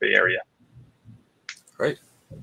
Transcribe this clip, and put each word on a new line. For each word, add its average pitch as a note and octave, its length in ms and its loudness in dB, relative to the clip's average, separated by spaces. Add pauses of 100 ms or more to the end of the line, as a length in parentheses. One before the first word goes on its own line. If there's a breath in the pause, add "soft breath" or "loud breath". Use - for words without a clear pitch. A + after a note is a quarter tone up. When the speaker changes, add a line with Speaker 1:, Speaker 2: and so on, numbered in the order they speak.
Speaker 1:
Bay G#2 120 2
Area. F#2 260 4 (1300)
Speaker 2:
Great. C#3+ 260 -2 (440)